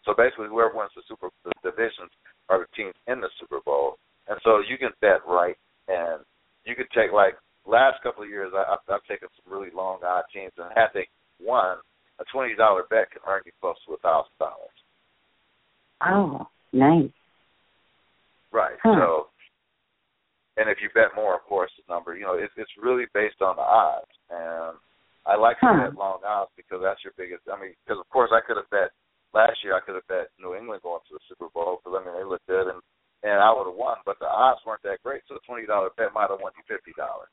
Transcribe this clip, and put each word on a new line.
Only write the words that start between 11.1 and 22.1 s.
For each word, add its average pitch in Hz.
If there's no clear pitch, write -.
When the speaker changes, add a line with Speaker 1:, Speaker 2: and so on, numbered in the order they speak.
Speaker 1:
won, 92
a 92
twenty 127
dollar 101
bet 110
can -
earn 95
you 87
close 90
to 80
a -
thousand 80
dollars. -
Speaker 2:
Oh, 180
nice. 139
Speaker 1:
Right. 87
Speaker 2:
Huh. 220
Speaker 1:
So, 82
and 110
if 101
you 104
bet 110
more, 104
of -
course, 92
the -
number, 85